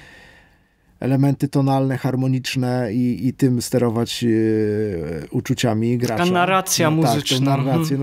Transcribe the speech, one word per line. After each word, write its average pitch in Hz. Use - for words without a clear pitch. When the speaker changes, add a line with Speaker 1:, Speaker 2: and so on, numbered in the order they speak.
Speaker 1:
elementy 135
tonalne, 135
harmoniczne 127
i, 123
i 123
tym 123
sterować, 117
y, 107
uczuciami 120
gracza. 117
Speaker 2:
Taka 180
narracja 180
Speaker 1:
No, 156
tak, 151
tą -
Speaker 2:
muzyczna. 135
Speaker 1:
narrację. 135
Speaker 2:
Mhm, 160
Speaker 1:
No, 139